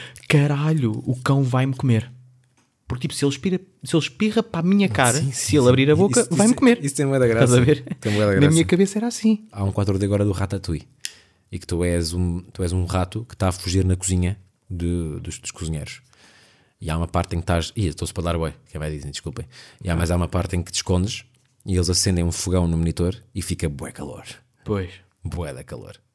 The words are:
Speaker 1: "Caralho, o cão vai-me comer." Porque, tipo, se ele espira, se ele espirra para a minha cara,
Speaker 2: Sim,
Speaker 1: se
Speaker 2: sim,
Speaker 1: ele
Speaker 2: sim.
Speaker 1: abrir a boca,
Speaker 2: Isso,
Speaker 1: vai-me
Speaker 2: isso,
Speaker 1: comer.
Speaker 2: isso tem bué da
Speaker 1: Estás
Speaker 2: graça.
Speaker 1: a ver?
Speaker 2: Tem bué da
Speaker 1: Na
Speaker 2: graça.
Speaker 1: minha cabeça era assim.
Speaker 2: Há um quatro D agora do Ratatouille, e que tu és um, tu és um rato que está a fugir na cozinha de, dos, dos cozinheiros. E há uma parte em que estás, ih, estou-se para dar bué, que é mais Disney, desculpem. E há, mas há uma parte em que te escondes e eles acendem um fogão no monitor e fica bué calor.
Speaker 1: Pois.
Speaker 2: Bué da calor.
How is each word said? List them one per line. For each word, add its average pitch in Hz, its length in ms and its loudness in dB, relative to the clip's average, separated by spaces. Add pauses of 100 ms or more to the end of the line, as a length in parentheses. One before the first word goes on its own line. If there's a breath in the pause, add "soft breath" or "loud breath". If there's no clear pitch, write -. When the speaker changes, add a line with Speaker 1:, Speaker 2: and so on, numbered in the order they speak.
(280 loud breath)
Speaker 1:
"Caralho, 143 640 2 (140)
o 127 160 -2
cão 139 220 2
vai-me 131 320 0
comer." 117 360 0 (760)
Porque, 127 140 -8
tipo, - 120 -6
se - 120 -2
ele 139 80 2
espira, 180 260 -4 (240)
se - 120 -4
ele 156 80 4
espirra 214 380 -2
para 165 200 -6
a - 20 -2
minha 196 240 4
cara, 123 320 2
Speaker 2:
Sim, 135 140 -2
Speaker 1:
se - 140 -6
Speaker 2:
sim, 147 100 4
Speaker 1:
ele 135 80 6
Speaker 2:
sim. 123 40 8
Speaker 1:
abrir 131 220 4
a 151 40 6
boca, 196 260 4
Speaker 2:
Isso, 226 100 0
Speaker 1:
vai-me 185 220 4
Speaker 2:
isso, - 20 4
Speaker 1:
comer. 240 300 4
Speaker 2:
isso 139 100 -4
tem 147 100 0
bué 135 140 2
da 127 80 6
Speaker 1:
Estás 117 240 4
Speaker 2:
graça. 123 100 6
Speaker 1:
a 117 40 4
ver? 147 180 4 (160)
Speaker 2:
Tem 107 140 -2
bué 104 80 2
da 104 60 4
Speaker 1:
Na 101 80 4
Speaker 2:
graça. 143 180 6
Speaker 1:
minha 165 120 4
cabeça 196 320 2
era 226 100 -2
assim. 220 440 0
Speaker 2:
Há 101 140 -6
um 98 80 -2
quatro 98 260 0
D 101 60 0
agora 101 180 2
do 101 80 2
Ratatouille, 92 560 -4 (640 loud breath)
e 90 80 -10
que - 80 -16
tu 87 160 -2
és 85 300 0
um, 87 260 -2 (140)
tu 95 100 -6
és 85 80 -2
um 90 140 0
rato 90 400 -4
que - 100 -20
está 95 140 0
a - 20 0
fugir 92 320 -2
na 92 140 2
cozinha 90 420 -2 (300)
de, 85 500 -4
dos, 80 180 -10
dos - 140 -12
cozinheiros. 78 500 -8 (800 soft breath)
E - 100 -8
há 78 60 -2
uma 85 140 -2
parte 87 260 -2
em 85 40 0
que 85 40 -6
estás, 85 320 -2
ih, 101 120 -2
estou-se 80 260 -6
para 85 100 -6
dar 85 140 -2
bué, 80 160 -4 (160)
que - 80 -14
é - 20 -8
mais 78 140 -6
Disney, 71 180 -10
desculpem. - 340 -10 (380 loud breath)
E 92 60 -4
há, 85 60 2
mas 82 140 0
há 87 60 2
uma 87 140 0
parte 90 260 -2
em 85 80 -2
que - 80 -10
te - 40 -12
escondes 92 500 -2 (400)
e 92 100 -2
eles 90 140 0
acendem 87 340 0
um 85 80 0
fogão 87 380 0
no 82 80 0
monitor 82 440 -2 (140)
e 95 60 -6
fica - 260 -4
bué 71 240 -8
calor. - 320 -14 (400)
Speaker 1:
Pois. 95 280 -4 (340)
Speaker 2:
Bué 82 280 -8
da 64 100 -16
calor. - 360 -16 (160)